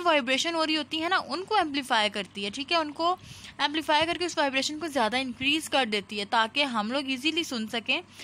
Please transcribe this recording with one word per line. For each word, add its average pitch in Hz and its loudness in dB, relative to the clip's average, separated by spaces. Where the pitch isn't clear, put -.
vibration 294 2
ہو 320 2
رہی 311 0
ہوتی 311 -4
ہے 339 -2
نا، 370 4
ان 320 -6
کو 427 0
ایمپلیفائی 269 2
کرتی 202 -6
ہے، 208 -4
ٹھیک 269 -8
ہے؟ 339 4
ان 302 0
کو 339 2
ایمپلیفائی 302 2
کر 339 -2
کے 349 0
اس 320 -4
vibration 285 0
کو 339 -4
زیادہ 254 2
increase 269 0
کر 269 4
دیتی 208 -4
ہے 202 -4
تاکہ 226 2
ہم 226 0
لوگ 269 -2
ایزیلی 311 0
سن 220 -4
سکیں، 247 -2